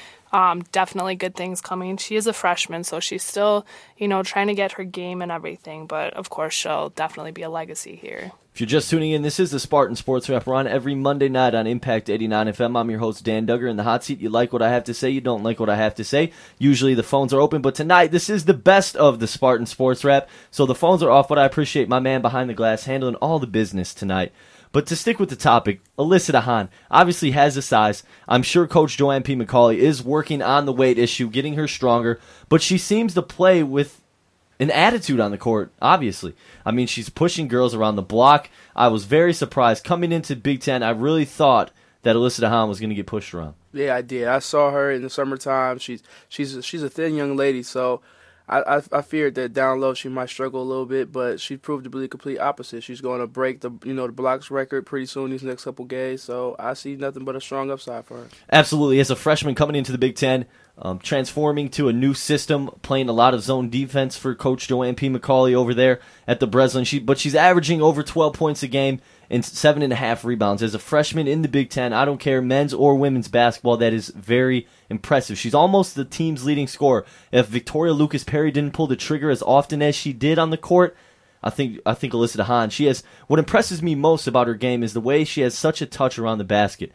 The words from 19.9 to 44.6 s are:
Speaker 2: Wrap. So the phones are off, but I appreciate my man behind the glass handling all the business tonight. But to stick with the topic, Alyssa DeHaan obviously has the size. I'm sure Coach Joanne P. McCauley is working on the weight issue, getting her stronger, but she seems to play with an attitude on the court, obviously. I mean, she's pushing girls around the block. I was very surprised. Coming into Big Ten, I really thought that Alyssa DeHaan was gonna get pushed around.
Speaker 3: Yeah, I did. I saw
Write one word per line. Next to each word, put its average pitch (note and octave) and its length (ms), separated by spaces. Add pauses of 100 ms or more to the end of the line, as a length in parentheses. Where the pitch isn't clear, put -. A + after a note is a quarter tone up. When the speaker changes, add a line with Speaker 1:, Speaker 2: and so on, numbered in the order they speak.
Speaker 2:
Wrap. C#3 240 (220)
So C#3+ 160
the B2+ 80
phones E3+ 280
are C#3 80
off, C3+ 180
but D3 100
I C#3 80
appreciate C3+ 420
my B2+ 120
man C3 200
behind B2 300
the A2 40
glass A2 300
handling C3 300
all D#3 240
the B2+ 80
business G2 480
tonight. F#2 360 (400)
But D3 180
to - 80
stick A3+ 220
with G3 120
the B2+ 60
topic, A2+ 440 (180)
Alyssa D#3 400
DeHaan A2+ 300 (220)
obviously E3+ 400
has C#3+ 240
the C#3 80
size. G#2+ 400 (260)
I'm B2+ 140
sure E3+ 240
Coach D#3 320
Joanne C#3 240
P. C#3 120
McCauley A#2+ 440
is B2+ 260
working D3 380
on C#3 240
the C3 80
weight B2+ 240
issue, A#2+ 320
getting C#3 240
her D3+ 120
stronger, A#2 540 (300)
but D#3 100
she F#3 160
seems G#3 380
to F3 80
play F#3 400
with C#3+ 400 (580)
an C#3+ 100
attitude E3+ 500
on G#2 100
the G2+ 80
court, A2 420
obviously. A#2+ 540 (320)
I A2 60
mean, B2 140
she's - 220
pushing E3 400
girls B2 260
around G#2+ 220
the F#2+ 60
block. B2 480 (260)
I A#2+ 120
was G#2+ 180
very D#3+ 260
surprised. A#2+ 520
Coming F3 280
into D3+ 240
Big C3 240
Ten, B2+ 220
I A2+ 80
really C#3+ 340
thought C#3 460 (320)
that A2+ 140
Alyssa A#2+ 240
DeHaan A2+ 280
was F#2+ 100
gonna G#2+ 140
get G2+ 140
pushed - 260
around. D#2+ 220 (180)
Speaker 3:
Yeah, C#3 220
I B2 80
did. A#2+ 260
I C3 120
saw C#3+ 300